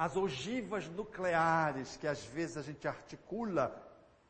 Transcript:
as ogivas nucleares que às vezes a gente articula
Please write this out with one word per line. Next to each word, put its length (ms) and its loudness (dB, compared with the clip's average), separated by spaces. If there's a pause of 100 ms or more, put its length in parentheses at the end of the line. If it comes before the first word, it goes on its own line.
as 160 0
ogivas 680 -2
nucleares 1080 2
que 120 -4
às 180 -2
vezes 320 -4
a 60 -6
gente 240 -8
articula 1000 -2 (420)